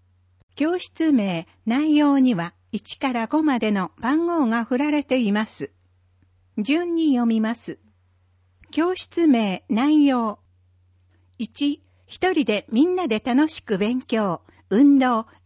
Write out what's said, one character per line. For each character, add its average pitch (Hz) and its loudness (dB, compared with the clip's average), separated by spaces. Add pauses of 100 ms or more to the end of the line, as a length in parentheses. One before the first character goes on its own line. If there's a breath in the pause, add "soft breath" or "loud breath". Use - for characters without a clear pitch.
(560)
教 330 -2
室 320 -2
名、 196 -2 (180 soft breath)
内 294 0
容 285 4
に 254 4
は、 170 -6 (200)
一 - -10
か 262 -4
ら 226 -4
五 311 0
ま 277 2
で 214 0
の 185 -2 (100)
番 311 0
号 330 0
が 226 -2
振 247 -2
ら 294 0
れ 294 -2
て 254 0
い 202 0
ま 214 0
す。 - -14 (840)
順 330 -2
に 320 2
読 240 0
み 226 0
ま 220 -4
す。 - -14 (880)
教 349 -2
室 - -2
名、 226 2
内 285 2
容。 240 0 (1000)
一、 285 -6 (240)
一 - -4
人 294 0
で - -2
み 247 2
ん 359 0
な 359 -2
で 214 -2
楽 269 0
し - -8
く 196 -4
勉 240 -2
強、 202 -4 (280 soft breath)
運 277 6
動、 240 0 (200 soft breath)